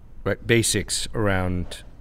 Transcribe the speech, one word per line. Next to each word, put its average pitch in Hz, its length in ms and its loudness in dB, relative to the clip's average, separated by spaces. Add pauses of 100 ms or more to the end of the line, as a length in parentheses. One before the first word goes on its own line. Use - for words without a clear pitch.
(220)
right? - 240 -2
Basics - 680 2
around, 92 680 0 (180)